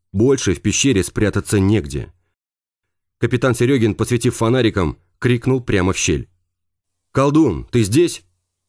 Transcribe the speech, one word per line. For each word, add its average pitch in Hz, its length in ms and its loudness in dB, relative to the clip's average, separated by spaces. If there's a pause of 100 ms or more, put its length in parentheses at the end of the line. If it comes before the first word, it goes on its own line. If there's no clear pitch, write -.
(140)
Больше 117 420 0
в - 80 -8
пещере 107 400 0
спрятаться 101 560 -2
негде. 73 540 -2 (1040)
Капитан 123 360 0
Серегин, 120 400 2
посветив 120 420 -2
фонариком, 110 640 0 (200)
крикнул 123 420 0
прямо 95 320 0
в - 60 -6
щель: 69 300 -2 (840)
"Колдун, 139 580 0
ты 123 120 2
здесь?" 139 420 0 (440)